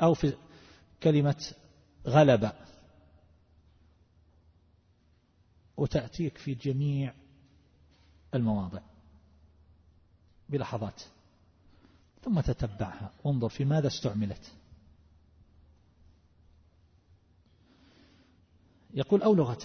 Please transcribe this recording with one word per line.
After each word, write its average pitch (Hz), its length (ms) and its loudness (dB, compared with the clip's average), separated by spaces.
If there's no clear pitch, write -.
أو 165 120 4
في 143 200 0
كلمة 143 500 2
غلبة، 123 440 6
وتأتيك 143 600 -4
في 139 160 -8
جميع 139 600 -4
المواضع 104 480 -2
بلحظات، 117 520 -6
ثم 202 180 0
تتبعها 107 720 -6
وانظر 127 260 0
في - 160 -4
ماذا 147 220 2
استعملت. 104 640 -4
يقول: 135 280 2
"أو 214 140 4
لغة 123 300 2